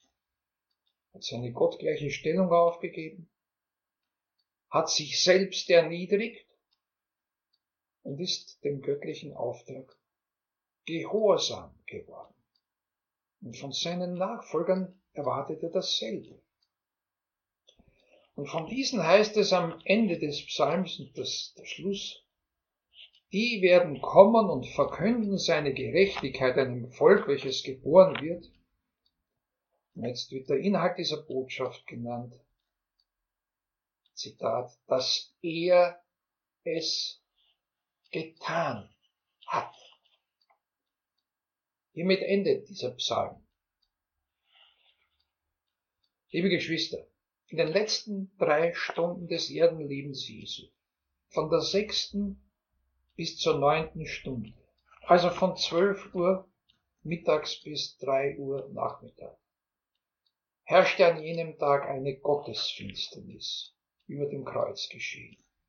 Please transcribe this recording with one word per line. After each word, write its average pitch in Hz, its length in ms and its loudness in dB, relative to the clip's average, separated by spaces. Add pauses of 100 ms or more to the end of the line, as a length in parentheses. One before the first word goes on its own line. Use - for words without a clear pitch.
(1120)
hat 98 120 -16
seine 120 260 -6
gottgleiche 147 580 0
Stellung 170 440 0
aufgegeben, 170 760 0 (1400)
hat - 200 0
sich - 320 -2
selbst 185 480 2
erniedrigt 175 800 2 (1600)
und 143 180 -8
ist - 420 -8
dem 143 180 -4
göttlichen 143 520 -6
Auftrag - 680 -10 (840)
gehorsam 165 920 0 (100)
geworden. - 480 -16 (1080)
Und 120 160 -16
von 139 160 -10
seinen 180 400 -4
Nachfolgern 185 840 -2 (140)
erwartet 139 520 -4
er 165 60 -4
dasselbe. - 720 -4 (1900)
Und 143 120 -10
von 160 180 -6
diesen 240 400 -4
heißt 214 320 6
es 196 160 4
am 170 320 0
Ende 196 320 2
des 143 300 -6
Psalms, 165 520 -2
und - 160 -14
das - 140 -8
ist - 300 -10
der - 60 -18
Schluss, - 580 -8 (1080)
"Die 220 300 0
werden 175 400 6
kommen 208 480 8
und 156 160 -2
verkünden 202 720 0
seine 151 340 0
Gerechtigkeit 131 840 0
einem 123 320 0
Volk, 180 380 6
welches 135 340 -2
geboren 143 600 6
wird." 165 300 -8 (1400)
Und 107 120 -10
jetzt 123 260 -8
wird 131 180 -10
der 139 80 2
Inhalt 175 400 0
dieser 151 240 -4
Botschaft 127 640 -8
genannt. 120 480 -10 (1800)
Zitat, 120 600 -6 (120)
"dass - 440 0 (120)
er 175 580 4 (600)
es - 580 -4 (880)
getan 160 800 -6 (560)
hat." - 300 -4 (2250)
Hiermit 180 320 2
endet 190 440 2
dieser - 280 -8
Psalm. - 500 -4 (2750)
Liebe 180 180 2
Geschwister, 165 560 -2 (440)
in 156 80 -10
den 165 100 2
letzten 196 720 -2
drei 165 340 2
Stunden 175 540 -4
des 165 240 -4
Erdenlebens 143 760 0
Jesu, - 360 -14 (640)
von 156 240 -2
der 160 100 2
sechsten 202 800 -4 (760)
bis - 220 -8
zur 151 220 2
neunten 156 480 2
Stunde, - 460 -8 (480)
also 175 280 6
von 180 260 -2
zwölf 190 600 0
Uhr 185 320 2 (560)
mittags 156 580 -2
bis - 380 -10
drei 139 400 0
Uhr 139 300 -6
Nachmittag, - 680 -10 (1300)
herrschte 180 420 6
an 160 160 4
jenem 165 380 -6
Tag 143 280 2
eine 135 280 -4
Gottesfinsternis - 1600 -6 (320)
über 143 180 -6
dem 139 200 -8
Kreuz - 440 -6
geschehen, - 480 -12 (320)